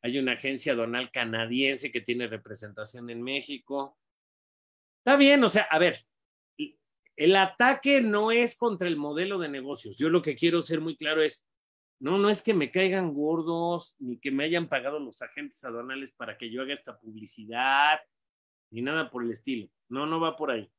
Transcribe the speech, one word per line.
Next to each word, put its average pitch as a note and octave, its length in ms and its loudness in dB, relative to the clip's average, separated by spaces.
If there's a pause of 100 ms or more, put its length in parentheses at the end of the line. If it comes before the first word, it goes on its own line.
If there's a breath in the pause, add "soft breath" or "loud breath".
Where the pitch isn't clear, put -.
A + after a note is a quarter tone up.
Hay B2 180 -4
una B2+ 140 0
agencia C3+ 400 -4
aduanal A#2+ 380 -2
canadiense B2 800 -2
que A#2+ 80 -4
tiene A#2+ 280 -4
representación A2 800 -12
en A#2 120 -10
México. C3+ 760 -8 (1000)
Está C4+ 180 6
bien, C#4 260 8
o G#3 60 6
sea, G3 140 4
a D#3+ 160 2
ver, F3 260 2 (1120)
el E3 180 6
ataque C4+ 680 4
no G#3+ 300 2
es A#3 240 2
contra F#3+ 320 -2
el E3 100 0
modelo D#3+ 420 -4
de D#3+ 100 -4
negocios. C3+ 480 -10
Yo D3+ 120 2
lo E3+ 120 4
que D3+ 140 -4
quiero E3 260 2
ser D#3+ 180 -2
muy D#3+ 160 -6
claro D#3 260 0
es, D3+ 240 0 (540)
no, F3 180 0
no G3+ 120 4
es G#3+ 140 0
que A3+ 100 2
me D3+ 180 2
caigan F#3 420 0
gordos, E3 840 -2
ni B2 200 -8
que C#3 120 -6
me C3+ 120 -2
hayan E3 260 -2
pagado C#3 300 -4
los B2+ 220 -14
agentes C#3 420 -16
aduanales C3 500 -12
para A2 240 -12
que A#2 140 -12
yo B2 100 -6
haga C3+ 120 -6
esta C3+ 260 -14
publicidad, A#2 1000 0 (720)
ni A2+ 100 -8
nada D3+ 280 -4
por B2 140 -8
el A#2 80 -4
estilo. A2+ 380 -8 (200)
No, C3+ 160 -6
no E3 140 -2
va D#3+ 160 -2
por D3+ 160 -4
ahí. A2 280 -6